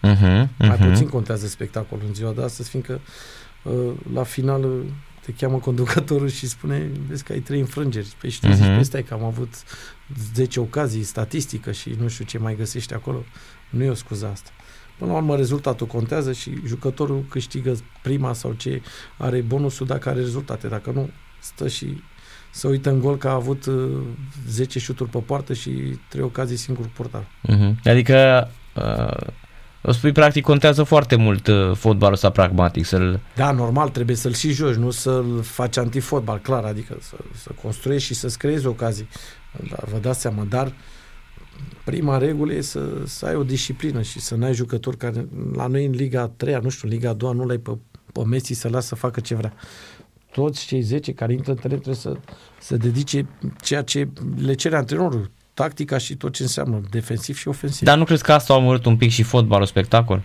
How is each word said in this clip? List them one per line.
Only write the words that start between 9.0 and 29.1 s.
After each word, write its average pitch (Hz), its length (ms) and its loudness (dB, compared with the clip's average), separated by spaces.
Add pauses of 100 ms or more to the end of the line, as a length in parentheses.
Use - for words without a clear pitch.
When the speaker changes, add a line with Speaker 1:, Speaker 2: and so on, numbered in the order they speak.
Speaker 2:
că - 120 -8
am 110 100 -6
avut 117 300 -6 (800)
zece 123 260 0
ocazii, 113 420 -2
statistică 113 680 -6
și 117 280 -8
nu 117 80 0
știu 113 160 -8
ce 113 140 -10
mai 110 180 -4
găsești 113 380 -8
acolo." 120 300 -8 (460)
Nu 123 120 -2
e 135 80 0
o 120 40 -2
scuză 107 380 -8
asta. - 180 -14 (480)
Până 175 140 -6
la 165 40 -2
urmă, 151 200 0
rezultatul 135 500 -2
contează 131 460 -2
și 123 180 -10 (160)
jucătorul 135 640 -4
câștigă 127 480 -4 (260)
prima 131 300 -2
sau 117 200 -6
ce 127 300 -6 (340)
are 127 240 -2
bonusul 135 460 -2
dacă 135 220 -4
are 127 100 -2
rezultate. 123 500 -6
Dacă 110 260 -8
nu, 139 160 -4 (300)
stă - 280 -8
și - 340 -8 (500)
se - 140 -8
uită 139 240 0
în 135 100 2
gol 139 160 0
că 139 120 -4
a 131 60 0
avut, 131 320 -4
uh, 131 240 -2 (580)
zece 127 300 -4
șuturi 120 320 -6
pe 123 80 -4
poartă 139 340 -4
și 131 180 -6 (380)
trei 139 140 -6
ocazii 123 340 -4
singur 120 400 -6
portar. 117 280 -10 (180)
Speaker 1:
Mhm. 104 420 4
Adică, 127 640 8 (260)
uh... 55 520 -2 (560)